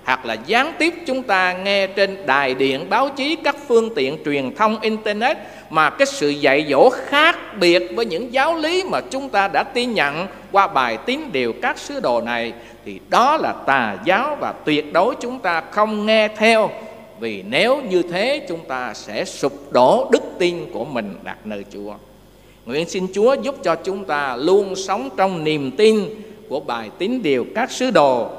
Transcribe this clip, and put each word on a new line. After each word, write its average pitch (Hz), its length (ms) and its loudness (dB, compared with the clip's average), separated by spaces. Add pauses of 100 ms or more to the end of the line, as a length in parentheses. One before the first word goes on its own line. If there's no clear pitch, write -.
hoặc 127 220 0
là 113 100 -4 (100)
gián 254 320 2
tiếp 330 160 2 (120)
chúng 262 160 -2
ta 185 300 2
nghe 196 340 0
trên 196 400 -2
đài 135 280 2
điện, 135 360 0
báo 262 180 2
chí, 285 280 -4
các 285 200 -2 (120)
phương 226 260 2
tiện 143 300 -2
truyền 139 300 -2
thông, 220 260 2
internet, 220 560 -2 (340)
mà 151 200 4
cái - 160 4
sự 151 220 0
dạy 143 420 4
dỗ 175 200 6
khác 294 680 0
biệt 175 360 4
với 233 120 -2
những 240 260 -6
giáo 294 240 2
lý 339 340 -2
mà 135 100 0
chúng 269 280 -8
ta 196 200 2
đã 175 140 2
tin 240 320 -2
nhận 156 320 0 (260)
qua 196 140 4
bài 127 400 0
tín 269 140 -2 (120)
điều 123 200 0 (100)
các 285 160 -2
sứ 285 220 -10
đồ 120 200 0
này, 117 320 -4 (320)
thì 98 240 -12
đó 254 280 4
là 131 160 -2
tà 117 520 0
giáo 202 360 0
và 113 140 -4 (100)
tuyệt 147 280 0
đối 208 280 2
chúng 247 180 -6
ta 170 220 0 (100)
không 214 360 0
nghe 220 220 4
theo. 220 420 4 (500)
Vì 107 280 -6
nếu 226 340 2
như 185 200 2
thế, 202 460 -2
chúng 165 200 -8
ta 123 260 -6
sẽ 117 300 -6
sụp - 480 -6
đổ 151 400 6
đức 285 100 4 (160)
tin 175 340 -2
của 107 120 -6
mình 113 380 -4
đặt 92 220 -12
nơi 104 280 -8
Chúa. 101 220 -12 (720)
Nguyện 151 220 -2
xin 185 260 -4
Chúa 240 280 4
giúp 269 200 -4
cho 170 120 2
chúng 190 300 -6
ta 143 320 -2
luôn 185 400 2
sống 226 400 -4
trong 190 280 0
niềm 147 260 0
tin 214 340 4 (440)
của - 120 -4
bài 117 380 -6
tín 233 240 -2
điều 135 320 2
các 226 160 -2
sứ 254 200 -2
đồ 131 480 4